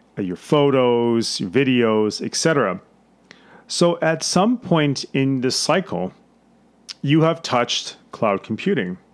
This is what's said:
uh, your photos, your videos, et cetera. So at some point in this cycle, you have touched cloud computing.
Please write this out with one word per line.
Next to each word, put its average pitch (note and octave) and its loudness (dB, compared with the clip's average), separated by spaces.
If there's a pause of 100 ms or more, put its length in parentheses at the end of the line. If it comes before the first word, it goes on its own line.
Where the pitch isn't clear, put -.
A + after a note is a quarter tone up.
(180)
uh, A2+ -6
your F2+ -6
photos, B2 2
your F#2+ -6
videos, A2+ 2
et A2+ -8
cetera. B2+ 0 (840)
So F3 0
at D#3+ -2
some A3 2
point D3 0
in C3+ 0
this B2 -2
cycle, G2 -2 (880)
you D3+ 2
have E3 2
touched - -4 (160)
cloud G2+ 0
computing. G#2+ -4 (160)